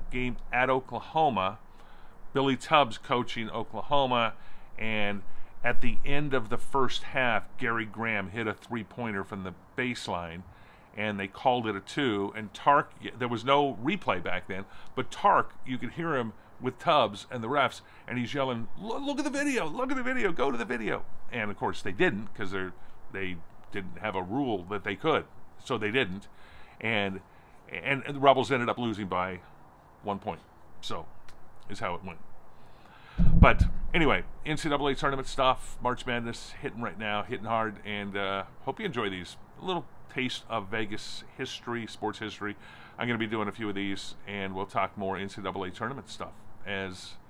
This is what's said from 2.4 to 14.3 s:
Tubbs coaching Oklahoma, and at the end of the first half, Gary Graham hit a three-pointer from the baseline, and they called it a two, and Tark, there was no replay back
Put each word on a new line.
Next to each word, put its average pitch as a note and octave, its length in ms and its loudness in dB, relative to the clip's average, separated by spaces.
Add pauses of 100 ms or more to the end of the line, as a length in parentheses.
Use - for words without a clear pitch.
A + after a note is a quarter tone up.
Tubbs C3+ 420 2
coaching A#2 520 -2
Oklahoma, A#2 840 2 (440)
and G#2 460 2 (400)
at A#2+ 180 10
the B2 240 10
end C#3+ 300 8
of A#2 140 2
the A#2+ 80 4
first - 460 6
half, A#2+ 420 0 (120)
Gary A#2 280 2
Graham G#2 440 -2
hit A2+ 160 -4
a G#2+ 80 0
three-pointer A2 680 -6
from G2 200 -8
the F#2 120 -8 (200)
baseline, F#2 680 -4 (520)
and G#2 240 -2
they G2 60 -2
called B2 400 0
it G#2+ 100 -2
a G2 40 -6
two, G#2+ 560 0
and G#2+ 180 -10
Tark, C#3+ 380 4 (260)
there A#2+ 120 -4
was A#2 140 -4
no C3+ 380 2
replay B2 400 0
back F2+ 260 -2